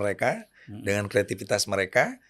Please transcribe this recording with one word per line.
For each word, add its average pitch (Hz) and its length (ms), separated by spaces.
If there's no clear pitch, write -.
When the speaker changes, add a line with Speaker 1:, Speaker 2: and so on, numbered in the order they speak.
Speaker 1:
mereka, 117 480
Speaker 2:
Hmm. 107 160
Speaker 1:
dengan 101 320
kreativitas 98 560
mereka, 123 480